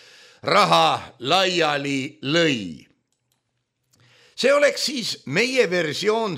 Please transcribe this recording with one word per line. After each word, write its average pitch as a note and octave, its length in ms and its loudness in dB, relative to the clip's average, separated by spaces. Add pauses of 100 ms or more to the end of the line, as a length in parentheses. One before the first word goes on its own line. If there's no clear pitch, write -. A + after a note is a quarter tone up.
(440)
raha E3 760 2
laiali D3 1040 -2
lõi. C3 680 -2 (1500)
See B3 120 2
oleks C#4+ 380 2
siis B3 220 -6 (140)
meie A#3 460 0
versioon F#3 680 -2